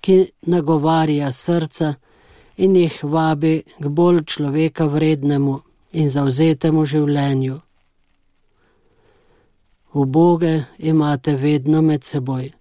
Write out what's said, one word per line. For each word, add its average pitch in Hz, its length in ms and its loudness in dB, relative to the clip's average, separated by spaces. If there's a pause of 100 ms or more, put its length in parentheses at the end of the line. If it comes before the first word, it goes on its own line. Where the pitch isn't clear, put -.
Ki 185 160 4 (240)
nagovarja 156 880 0
srca 160 640 -2 (640)
in 190 180 2
jih 175 280 2
vabi 160 600 0 (160)
k 147 80 -6
bolj 170 380 2
človeka 156 600 -2
vrednemu 143 760 0 (340)
in 151 160 0
zavzetemu 151 760 0
življenju. 139 760 -2 (2250)
Uboge 160 720 2 (140)
imate 151 580 0
vedno 147 460 0
med 156 220 0
seboj. 131 580 -6